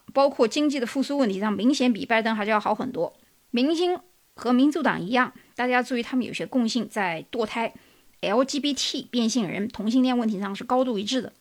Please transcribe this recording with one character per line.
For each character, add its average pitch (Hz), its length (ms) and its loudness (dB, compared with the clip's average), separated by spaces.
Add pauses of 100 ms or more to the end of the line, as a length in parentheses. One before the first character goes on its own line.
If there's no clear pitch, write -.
(140)
包 269 140 6
括 277 200 2
经 294 200 0
济 285 120 0
的 233 80 -2
复 269 160 -2
苏 285 120 -4
问 262 140 2
题 190 100 -4
上， 214 140 0
明 202 180 2
显 254 220 4
比 196 140 -6
拜 226 160 2
登 220 120 0
还 214 80 -2
是 202 60 -2
要 220 100 2
好 208 140 0
很 - 180 -6
多。 165 220 -4 (380)
明 269 240 2
星 359 240 0 (340)
和 - 180 -2
民 262 200 6
主 330 100 -2
党 185 180 0
一 175 100 -6
样， 254 220 2 (240)
大 247 120 -2
家 247 160 2
注 254 120 -4
意 233 60 0
他 254 160 -4
们 247 80 0
有 - 80 -8
些 262 100 -6
共 240 240 0
性， 220 220 -2
在 180 420 -4
堕 233 140 -2
胎、 233 260 -4 (500)
L 208 220 2
G 277 160 -6
B 285 140 0
T、 - 380 -6
变 233 180 0
性 220 180 0
人、 196 200 -4
同 220 240 -6
性 262 100 4
恋 254 160 2
问 233 100 0
题 208 120 -2
上 196 160 -6
是 - 80 -10
高 254 200 2
度 247 140 -2
一 196 60 -2
致 247 180 -2
的。 208 200 -8